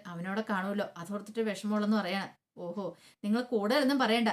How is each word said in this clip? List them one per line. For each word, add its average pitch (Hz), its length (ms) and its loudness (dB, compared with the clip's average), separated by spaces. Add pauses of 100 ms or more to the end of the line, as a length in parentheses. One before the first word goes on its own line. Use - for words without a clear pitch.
അവനവിടെ 185 400 -4
കാണുമല്ലോ, 202 400 -2 (120)
അതോർത്തിട്ട് 202 440 -6
വിഷമമുള്ളെന്ന് 208 560 2
പറയണം." 196 320 -2 (280)
"ഓഹോ, 185 280 -6 (360)
നിങ്ങൾ 214 220 2
കൂടുതലൊന്നും 254 560 2
പറയണ്ട. 226 340 4